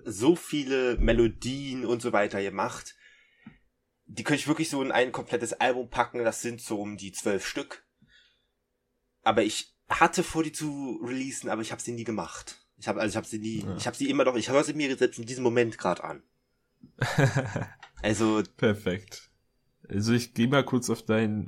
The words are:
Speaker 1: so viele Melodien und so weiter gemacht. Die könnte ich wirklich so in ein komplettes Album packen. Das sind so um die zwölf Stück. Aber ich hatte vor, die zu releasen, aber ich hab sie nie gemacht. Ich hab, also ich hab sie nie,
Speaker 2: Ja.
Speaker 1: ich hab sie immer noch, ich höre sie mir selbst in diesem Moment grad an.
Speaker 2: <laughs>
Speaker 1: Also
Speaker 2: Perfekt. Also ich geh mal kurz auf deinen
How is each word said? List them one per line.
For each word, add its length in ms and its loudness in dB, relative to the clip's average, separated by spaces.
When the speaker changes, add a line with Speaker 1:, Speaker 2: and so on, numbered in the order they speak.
Speaker 1:
so 300 4
viele 640 0
Melodien 880 2
und 160 0
so 100 0
weiter 260 2
gemacht. 540 -4
Die 180 -10
könnte 180 2
ich 60 -4
wirklich 220 0
so 140 -2
in 80 -2
ein 200 4
komplettes 420 -4
Album 360 0
packen. 340 0
Das 200 0
sind 180 -6
so 180 -4
um 180 -8
die 160 -12
zwölf 340 -2
Stück. 360 -8
Aber 180 4
ich 320 -2
hatte 320 4
vor, 220 -2
die 80 -2
zu 520 -6
releasen, 460 -6
aber 140 -2
ich 80 -8
hab 100 -10
sie 120 -8
nie 100 -8
gemacht. 600 -8
Ich 100 -8
hab, 100 -2
also 120 0
ich 80 -4
hab 80 -4
sie 140 -8
nie, 260 -4
Speaker 2:
Ja. 100 -6
Speaker 1:
ich 120 -6
hab 80 -4
sie 120 -2
immer 160 2
noch, 120 4
ich 140 -2
höre 140 4
sie 120 -4
mir 200 0
selbst 220 2
in 80 -10
diesem 180 -6
Moment 360 2
grad 220 0
an. 200 -10
Speaker 2:
<laughs> 40 -2
Speaker 1:
Also 400 4
Speaker 2:
Perfekt. 760 -2
Also 240 2
ich 200 0
geh 140 4
mal 160 4
kurz 260 0
auf 140 -2
deinen 440 0